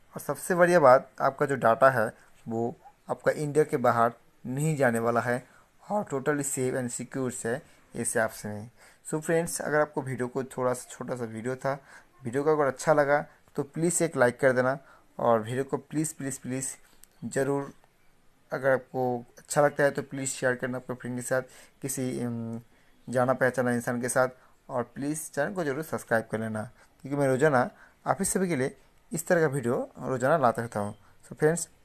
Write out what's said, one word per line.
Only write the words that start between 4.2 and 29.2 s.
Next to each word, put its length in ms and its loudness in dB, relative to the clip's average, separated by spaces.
नहीं 300 -2
जाने 220 2
वाला 220 0
है 340 -4
और 140 -2
totally 400 -2
safe 300 -4
and 260 -6
secure 460 -6
है 160 -4
इस 220 -4
ऐप्स 300 -2
में। 240 -10
So 100 -2
friends, 400 -2
अगर 200 0
आपको 220 -2
वीडियो 260 -4
को 160 -4
थोड़ा 280 -2
सा, 180 -8
छोटा 260 -8
सा 80 -6
वीडियो 320 -6
था, 280 -6
वीडियो 200 -2
को 80 4
अगर 120 2
अच्छा 280 2
लगा 340 2
तो 60 -2
please 420 0
एक 120 -2
like 240 4
कर 120 6
देना 260 0
और 220 4
वीडियो 240 -4
को 120 -6
प्लीज़, 380 -4
please, 260 -10
please 360 -6
ज़रूर, 500 -4
अगर 180 0
आपको 540 -2
अच्छा 240 0
लगता 220 2
है 60 4
तो 120 -6
please 280 -8
share 240 0
करना 240 -6
अपने 180 -10
friend 200 -8
के 60 -6
साथ, 200 0
किसी, 380 -4
अम, 400 -6
जाना 240 2
पहचाना 380 2
इंसान 300 -2
के 80 -2
साथ, 200 2
और 140 -4
please 480 -8
channel 240 -4
को 100 -4
ज़रूर 180 -4
subscribe 500 -2
कर 80 -4
लेना, 220 -6
क्योंकि 160 -8
मैं 120 2
रोज़ाना 420 2
आप 120 2
ही 60 -2
सभी 240 0
के 80 0
लिए 200 -2
इस 140 -6